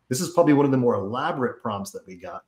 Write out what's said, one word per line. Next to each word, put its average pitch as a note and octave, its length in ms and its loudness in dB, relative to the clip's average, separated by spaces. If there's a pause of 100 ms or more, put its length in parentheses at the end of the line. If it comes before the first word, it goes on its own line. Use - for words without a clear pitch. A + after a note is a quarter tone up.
This C3 120 -2
is E3+ 100 -4
probably D3+ 220 4
one C#3+ 120 6
of C#3 60 2
the C3+ 60 4
more A#2+ 180 2
elaborate B2 640 -4
prompts G2+ 300 -6
that - 140 -14
we F#2 100 -18
got. F2 320 -16